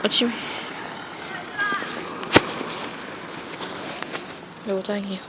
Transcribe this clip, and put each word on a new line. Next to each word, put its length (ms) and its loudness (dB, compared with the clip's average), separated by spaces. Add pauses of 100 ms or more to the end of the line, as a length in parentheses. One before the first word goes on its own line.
아침이. 280 10 (4000)
아이고, 160 2
다행이에요. 460 0